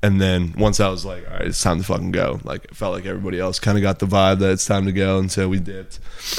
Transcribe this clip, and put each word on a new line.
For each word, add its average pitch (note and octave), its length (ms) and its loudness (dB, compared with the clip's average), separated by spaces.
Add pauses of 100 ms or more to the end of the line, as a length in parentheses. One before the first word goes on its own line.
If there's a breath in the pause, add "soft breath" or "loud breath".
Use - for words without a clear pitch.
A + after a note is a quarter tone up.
And G2 180 6
then F2+ 380 2
once G#2 220 4
I G2+ 80 4
was F#2 180 -4
like, F2+ 200 -10
"All F2+ 120 -6
right, F2 80 -2
it's - 160 -2
time F2 160 2
to F#2 60 -2
fucking F#2 280 -2
go," F2+ 320 0
like, D2 200 -8
it - 120 -20
felt F#2+ 180 -4
like F#2 120 -8
everybody F#2+ 340 -6
else F#2 180 -4
kinda G#2 220 2
got G2 180 2
the G2 80 0
vibe F#2+ 340 4
that F#2+ 100 4
it's F#2+ 160 0
time G2 180 0
to G2 80 0
go, F#2+ 260 2
and F#2+ 140 0
so F#2+ 160 0
we F#2+ 100 0
dipped. F#2+ 420 -6 (380 loud breath)